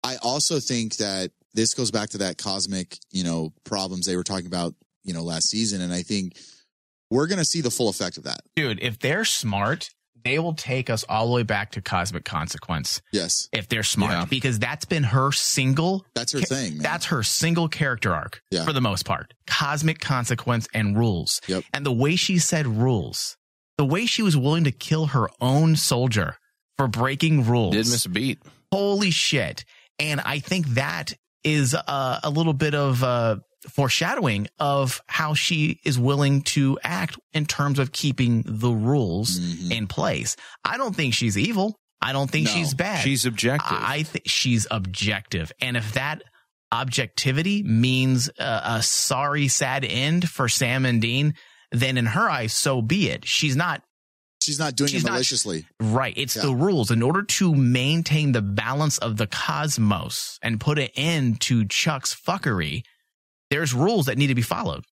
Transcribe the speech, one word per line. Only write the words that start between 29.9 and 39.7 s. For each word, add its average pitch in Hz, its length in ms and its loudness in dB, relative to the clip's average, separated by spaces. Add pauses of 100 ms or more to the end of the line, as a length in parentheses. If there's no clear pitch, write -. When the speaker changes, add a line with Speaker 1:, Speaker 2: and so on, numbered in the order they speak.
Speaker 2:
And 151 220 0
I 147 180 -2
think 175 360 -2
that 147 400 -2 (300)
is 147 280 2
a, 135 500 -2
a 151 80 -2
little 160 220 2
bit 147 220 0
of, 135 280 2
uh, 120 340 2 (320)
foreshadowing 139 800 0 (100)
of 139 480 0
how 151 280 0
she 156 500 0
is 139 140 2
willing 139 440 4
to 139 400 2
act 175 360 -4 (160)
in 151 100 0
terms 143 340 0
of 131 140 0
keeping 120 540 2
the 110 240 0
rules 110 680 0
Speaker 1:
Mm-hmm. 87 340 -4